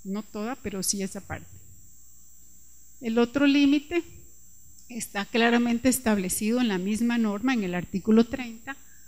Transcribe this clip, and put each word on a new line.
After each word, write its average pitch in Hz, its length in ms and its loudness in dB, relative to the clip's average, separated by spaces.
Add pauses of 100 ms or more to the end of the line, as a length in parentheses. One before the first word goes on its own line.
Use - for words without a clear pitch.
No 196 200 -8
toda, 220 320 -8
pero 196 280 -8
sí 196 180 -2
esa 196 200 -8
parte. - 260 -14 (1500)
El 226 180 0
otro 240 260 2
límite 285 580 4 (880)
está 202 360 -6
claramente 233 640 2
establecido 220 720 0
en 240 60 2
la 196 100 0
misma 214 400 0
norma, 220 360 0
en 220 100 0
el 180 120 -2
artículo 214 500 4
treinta, 254 520 -10 (300)